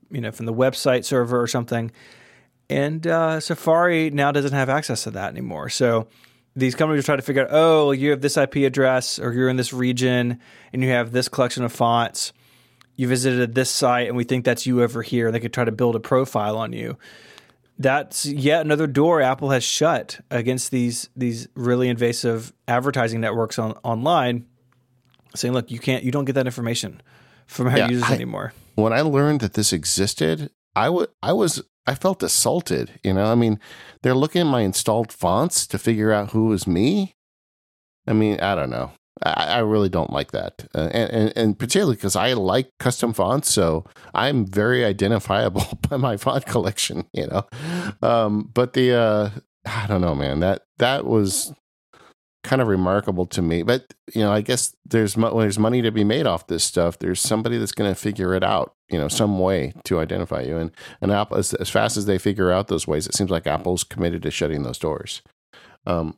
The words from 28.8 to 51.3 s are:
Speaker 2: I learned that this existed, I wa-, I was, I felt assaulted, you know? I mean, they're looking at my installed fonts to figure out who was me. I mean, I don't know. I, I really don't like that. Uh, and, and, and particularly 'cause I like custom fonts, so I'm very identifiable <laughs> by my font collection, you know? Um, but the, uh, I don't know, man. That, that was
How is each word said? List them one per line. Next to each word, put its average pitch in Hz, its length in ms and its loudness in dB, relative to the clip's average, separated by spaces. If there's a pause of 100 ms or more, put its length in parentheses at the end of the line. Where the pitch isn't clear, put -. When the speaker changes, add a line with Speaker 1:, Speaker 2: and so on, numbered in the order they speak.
Speaker 2:
I 123 80 2
learned 147 400 2
that 107 140 -4
this 107 180 0
existed, 104 800 -2 (260)
I 117 140 2
wa-, 170 160 0 (160)
I 147 100 0
was, 185 300 0 (240)
I 135 80 0
felt 185 280 -2
assaulted, 90 800 -2
you 95 100 0
know? 95 140 2
I 110 80 2
mean, 117 240 4 (440)
they're 127 120 4
looking 151 280 2
at 165 40 2
my 131 160 2
installed 110 500 0
fonts 104 560 0
to - 100 -4
figure 110 340 2
out 104 180 0
who 110 160 2
was 104 200 0
me. 143 500 0 (880)
I - 80 0
mean, 107 260 2
I 98 140 0
don't 71 160 -2
know. 62 220 -6 (300)
I, 80 220 0
I 87 140 0
really 107 320 2
don't 85 220 -2
like 71 200 -4
that. - 420 -8
Uh, 80 180 0
and, 113 180 0
and, 110 260 2
and 110 220 2
particularly 143 380 0
'cause 98 200 -2
I 110 160 2
like 110 460 0
custom 123 340 0
fonts, 107 400 0
so 82 320 2 (300)
I'm 123 320 2
very 110 380 2
identifiable 101 1000 0
<laughs> - 80 -2
by 143 80 -4
my 123 180 0
font 131 300 -2
collection, 95 640 -2
you - 140 -6
know? 101 180 -2 (560)
Um, 110 540 0
but 123 180 2
the, 127 220 4
uh, 107 360 2 (360)
I 107 200 -6
don't 101 140 2
know, 85 140 0
man. 69 260 -2
That, 92 220 0 (160)
that 127 260 2
was 104 480 0 (880)